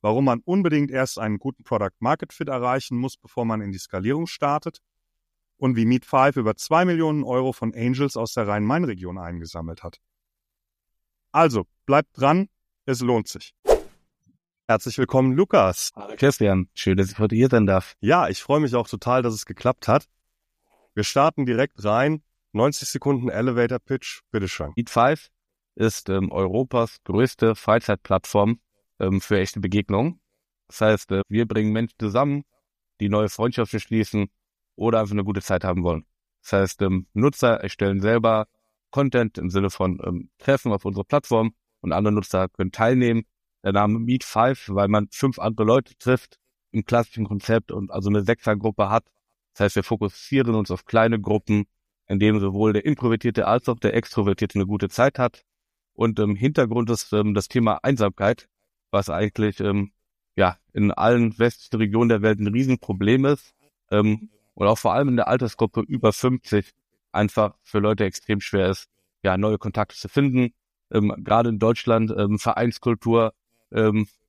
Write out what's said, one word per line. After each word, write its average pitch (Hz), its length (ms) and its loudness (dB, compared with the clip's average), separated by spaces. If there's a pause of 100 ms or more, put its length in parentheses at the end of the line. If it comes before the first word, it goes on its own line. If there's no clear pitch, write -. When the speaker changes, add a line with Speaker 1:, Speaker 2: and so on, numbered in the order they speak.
Speaker 1:
warum 117 240 2
man 117 200 0
unbedingt 160 460 0
erst 131 260 -4
einen 107 220 -4
guten - 240 -10
Product-Market-Fit 120 840 -4
erreichen 127 520 -4
muss, 131 180 -6
bevor - 260 -8
man 113 180 -4
in 101 100 -8
die 95 80 -10
Skalierung 131 480 -4
startet, 151 500 -6 (800)
und 131 180 0
wie 113 120 2
Meet 123 180 0
Five 135 320 2
über 110 200 -2
zwei 170 280 0
Millionen 160 380 0
Euro 127 300 -2
von 113 200 -6
Angels 127 440 -2
aus 113 180 -6
der 113 120 -2
Rhein-Main-Region 104 720 -4
eingesammelt 82 640 -12
hat. - 160 -16 (1300)
Also, 143 340 2 (220)
bleibt 147 320 2
dran, 160 300 2 (360)
es 127 160 -2
lohnt 120 280 0
sich. - 260 -18 (1120)
Herzlich 113 320 -2
willkommen, 131 360 2
Lukas. 135 600 2
Speaker 2:
Hallo 104 240 -16
Christian, 101 560 2
schön, 95 220 0
dass 95 160 0
ich - 80 -14
heute 107 160 0
hier 127 140 4
sein 113 160 4
darf. 95 340 0
Speaker 1:
Ja, 120 300 2
ich 92 120 -6
freue 147 200 0
mich 127 140 0
auch 120 120 0
total, 123 340 -2
dass 120 120 -2
es 104 120 -10
geklappt - 440 -4
hat. 131 160 2 (880)
Wir 104 100 -2
starten 143 420 0
direkt 123 380 -2
rein. 131 400 0 (300)
Neunzig 131 340 0
Sekunden 131 400 -2
Elevator 120 520 0
Pitch, - 420 -8 (100)
bitteschön. 90 460 -4
Speaker 2:
Meet 117 120 -4
Five 135 380 2 (480)
ist, - 320 0
ähm, 95 240 -2
Europas 113 720 -2
größte 113 520 2
Freizeitplattform, 104 1080 0 (380)
ähm, 95 200 0
für 104 180 0
echte 95 220 -2
Begegnungen. 101 640 -2 (480)
Das - 100 -20
heißt, 107 320 2
äh, 98 160 0
wir 113 180 0
bringen 107 280 -2
Menschen 113 260 -6
zusammen, 139 440 -2 (580)
die 104 80 -2
neue 107 180 0
Freundschaften 113 540 -4
schließen 107 460 -2 (500)
oder 113 240 0
einfach 101 100 -4
eine 104 140 -2
gute 98 160 -4
Zeit 95 240 -2
haben 90 180 -2
wollen. 82 220 -2 (360)
Das - 120 -8
heißt, 98 300 0
ähm, 95 300 -2
Nutzer 117 460 2
erstellen 98 400 -2
selber 110 480 2 (440)
Content 127 460 0
im 87 120 -4
Sinne 98 200 0
von, 92 360 -2
ähm, 90 320 -8
Treffen 135 340 -2
auf 101 140 -4
unserer 101 180 -6
Plattform 113 500 0 (280)
und 87 100 -4
andere 104 220 2
Nutzer 95 340 -2
können 92 240 -6
teilnehmen. 117 540 2 (400)
Der 98 60 0
Name 104 260 2
Meet 120 280 -2
Five, 123 420 0
weil 101 220 0
man 104 200 2
fünf - 300 -2
andere 110 260 -2
Leute 120 320 2
trifft - 400 -2 (340)
im 110 120 -4
klassischen 117 420 -2
Konzept 107 460 -2
und 98 200 -8
also 101 180 -4
eine 104 120 4
Sechsergruppe 104 680 -2
hat. 113 160 0 (480)
Das - 80 -4
heißt, 101 160 2
wir 98 60 0
fokussieren 117 720 -2
uns 107 140 -2
auf 95 140 -8
kleine 113 340 2
Gruppen, 104 460 0 (440)
in 98 120 -2
denen 107 220 4
sowohl 101 320 0
der 104 100 0
Introvertierte 117 640 0
als 120 220 0
auch 117 100 -4
der 104 140 0
Extrovertierte 104 640 -2
eine 95 60 0
gute 98 240 -4
Zeit 131 280 0
hat. - 280 -4 (480)
Und 113 260 -2
im 104 160 2
Hintergrund 120 540 0
ist, - 240 -4
ähm, 107 200 0
das 98 140 -2
Thema 113 360 0
Einsamkeit, 110 680 0 (420)
was 98 180 0
eigentlich, 104 520 -2
ähm, 101 320 -2 (420)
ja, 92 220 2 (160)
in 104 180 2
allen 117 480 2
westlichen 117 380 -2
Regionen 113 320 2
der 110 120 2
Welt 107 200 2
ein 101 60 0
Riesenproblem 117 760 0
ist, 143 320 -2 (360)
ähm, 107 380 2 (260)
und 101 120 2
auch 110 100 4
vor 95 140 0
allem 139 160 2
in 123 80 2
der 113 140 0
Altersgruppe 113 580 0
über 117 240 0
fünfzig 127 600 -2 (400)
einfach 104 500 0
für - 160 -2
Leute 104 240 2
extrem 101 380 -4
schwer 95 300 0
ist, - 180 -8 (340)
ja, 92 140 0
neue 107 200 0
Kontakte 104 380 -6
zu - 140 -12
finden. 127 440 2 (380)
Ähm, 104 280 2
gerade 117 280 2
in 110 120 -2
Deutschland, 113 580 2
ähm, 104 220 0
Vereinskultur, 113 920 0 (420)
ähm, 110 320 2 (220)